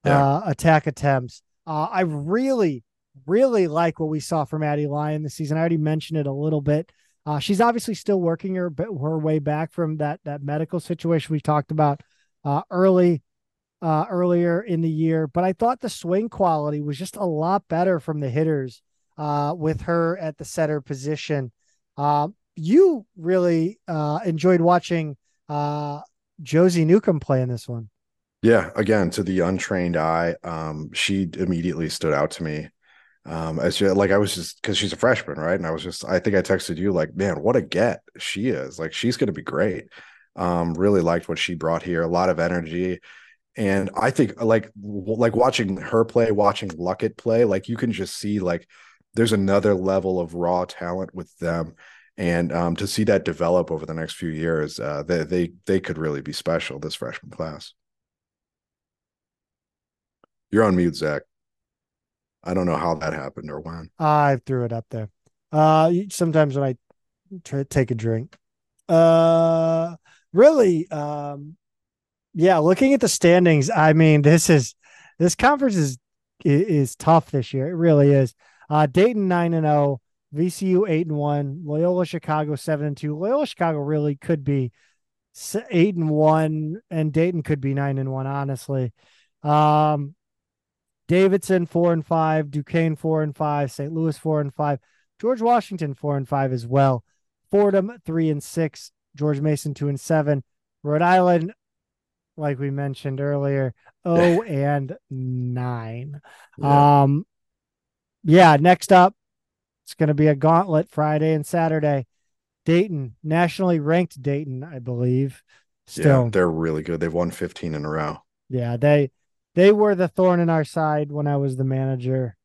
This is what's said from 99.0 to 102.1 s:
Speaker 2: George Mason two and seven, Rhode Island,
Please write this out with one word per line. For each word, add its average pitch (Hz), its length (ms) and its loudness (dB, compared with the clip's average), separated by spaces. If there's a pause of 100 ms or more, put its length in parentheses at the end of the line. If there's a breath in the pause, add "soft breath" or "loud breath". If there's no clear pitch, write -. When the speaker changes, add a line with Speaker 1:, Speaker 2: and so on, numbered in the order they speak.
Speaker 2:
George 143 260 -2
Mason 151 320 -2
two 143 140 -4
and 139 120 -4
seven, 147 440 0 (400)
Rhode 151 180 0
Island, 180 540 4 (800)